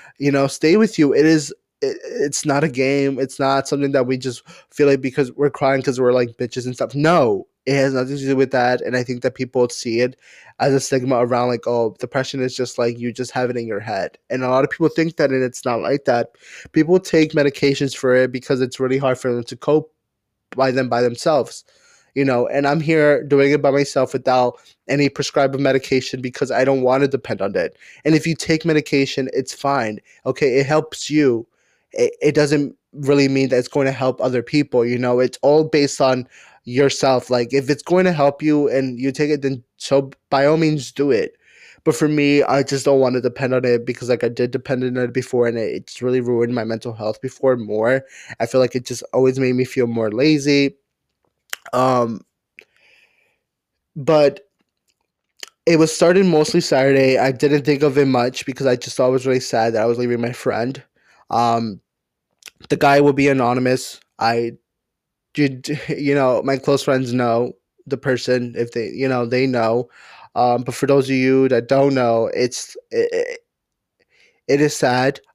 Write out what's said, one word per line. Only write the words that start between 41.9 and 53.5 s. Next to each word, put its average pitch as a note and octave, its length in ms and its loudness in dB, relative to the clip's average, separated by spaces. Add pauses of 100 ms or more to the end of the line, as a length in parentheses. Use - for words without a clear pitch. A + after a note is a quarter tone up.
for D3+ 120 0
me, C#3+ 360 2
I C#3 180 0
just C3+ 240 -4
don't C#3 140 4
wanna B2+ 220 0
depend B2+ 340 -2
on B2+ 100 0
it A#2+ 220 0
because, B2 200 -8
like, A#2+ 160 0
I A#2 60 0
did B2 220 -2
depend B2+ 320 -4
on B2+ 140 -4
it B2 160 -4
before, A#2+ 340 0
and A#2 100 -2
it, G2 160 -4
it's - 260 -12
really B2+ 220 -2
ruined A#2+ 320 -2
my A#2+ 100 -2
mental A2+ 300 -6
health A2 280 -8
before C3 360 -2
more. A2+ 480 -2 (340)
I A#2 60 -4
feel C3 160 0
like B2+ 140 0
it B2+ 100 -6
just A#2+ 160 -10 (120)
always C3 260 2
made B2+ 140 0
me B2+ 120 0
feel B2 220 -2
more A2+ 240 -2
lazy. C#3+ 640 2 (1000)
Um, B2 480 0 (1700)